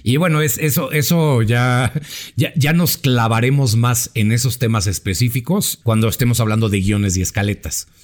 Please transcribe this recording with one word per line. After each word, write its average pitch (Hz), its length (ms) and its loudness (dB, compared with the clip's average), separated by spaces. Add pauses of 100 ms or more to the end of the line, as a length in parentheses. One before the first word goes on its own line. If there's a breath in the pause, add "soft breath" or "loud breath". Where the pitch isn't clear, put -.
Y 127 160 0
bueno, 156 240 2
es, - 160 -2
eso, 156 340 -2
eso 151 480 2
ya, 123 540 0 (420 loud breath)
ya, - 200 -2
ya 143 180 2
nos 170 240 0
clavaremos 120 760 2
más 120 380 0
en 107 200 0
esos 120 260 0
temas 110 280 0
específicos 120 960 -2
cuando 110 260 2
estemos 120 320 0
hablando 110 280 0
de 98 140 0
guiones 101 340 0
y 95 60 0
escaletas, - 680 -4 (160 soft breath)